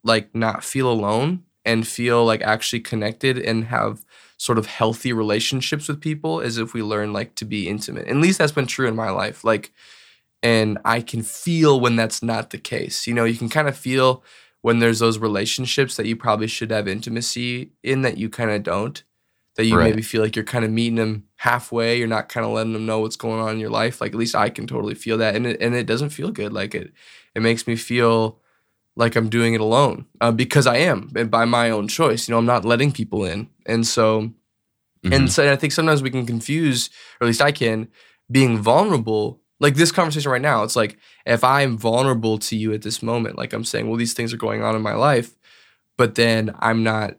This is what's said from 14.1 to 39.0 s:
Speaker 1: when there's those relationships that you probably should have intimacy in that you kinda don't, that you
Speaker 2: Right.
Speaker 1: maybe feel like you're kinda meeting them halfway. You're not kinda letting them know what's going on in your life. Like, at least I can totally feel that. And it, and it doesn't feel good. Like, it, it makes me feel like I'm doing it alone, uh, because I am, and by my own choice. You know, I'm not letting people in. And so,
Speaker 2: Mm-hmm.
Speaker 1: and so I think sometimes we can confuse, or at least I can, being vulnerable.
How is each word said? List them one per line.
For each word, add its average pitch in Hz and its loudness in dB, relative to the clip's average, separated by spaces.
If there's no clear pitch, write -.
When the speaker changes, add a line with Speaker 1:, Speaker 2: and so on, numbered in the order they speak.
Speaker 1:
when 117 2
there's 113 4
those 113 2
relationships 117 -2
that 107 -4
you 113 -2
probably 110 0
should 110 -6
have 104 -2
intimacy 117 -6
in 131 0
that 120 0
you 110 -4
kinda 107 -2
don't, 104 -4
that 113 2
you 110 6
Speaker 2:
Right. 113 6
Speaker 1:
maybe 110 0
feel 110 -2
like 107 0
you're 107 -4
kinda 113 -2
meeting 117 0
them 110 -2
halfway. 120 -2
You're 117 -2
not 110 -4
kinda 113 -4
letting 110 -2
them 110 -6
know 110 -2
what's 110 -4
going 113 -6
on 110 -4
in 110 -4
your 110 -6
life. 113 -2
Like, 107 -4
at 110 -4
least 117 -2
I 104 2
can 110 -10
totally 110 -4
feel 110 -4
that. 110 0
And 120 -2
it, 120 -2
and 120 0
it 123 -2
doesn't 131 -2
feel - -8
good. 104 -8
Like, 101 -6
it, - -10
it 110 -2
makes 113 2
me 117 -2
feel 113 0
like 117 2
I'm 110 2
doing 117 2
it 110 2
alone, 117 2
uh, 120 4
because 127 2
I 120 4
am, 147 2
and 113 -2
by 113 4
my 117 4
own 104 -2
choice. 117 0
You 117 -2
know, 117 4
I'm 117 4
not 117 2
letting 120 4
people 104 -4
in. 95 -6
And 117 0
so, 110 2
Speaker 2:
Mm-hmm. 90 2
Speaker 1:
and 135 4
so 143 4
I 139 4
think 147 -2
sometimes 156 2
we 135 -2
can 127 -4
confuse, 120 -2
or 120 0
at - 4
least 117 2
I 147 4
can, 113 -2
being 123 6
vulnerable. 113 2